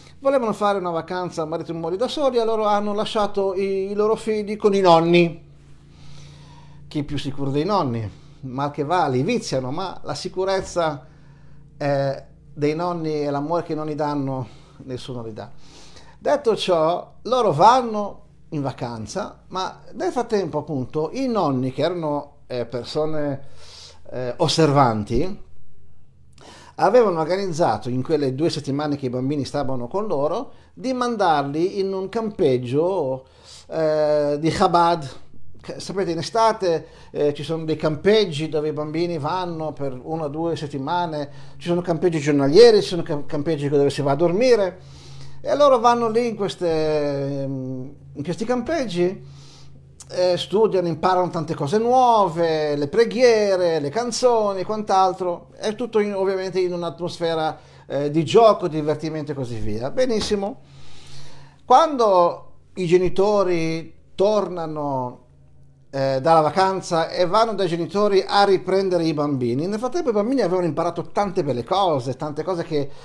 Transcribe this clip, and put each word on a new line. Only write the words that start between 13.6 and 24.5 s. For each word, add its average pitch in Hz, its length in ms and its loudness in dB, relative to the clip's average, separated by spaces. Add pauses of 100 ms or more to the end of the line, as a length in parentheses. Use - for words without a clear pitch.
che 170 100 -6
i 156 40 -4
nonni 151 180 -6
danno, 143 520 -4 (380)
nessuno 127 380 -10
li 113 100 -10
dà. 104 180 -14 (680)
Detto 262 380 0
ciò, - 640 0
loro 220 300 2
vanno 214 720 4 (260)
in 147 140 -4
vacanza, 123 840 -8
ma 180 320 -6 (120)
nel 330 180 -4
frattempo 202 460 -2
appunto 151 560 -4
i 262 140 -2
nonni, 143 460 0
che 131 100 -2
erano, 156 540 -2 (100)
eh, 123 180 -4
persone, 147 840 -2 (640)
eh, 123 280 -6
osservanti, 143 1040 2 (1300)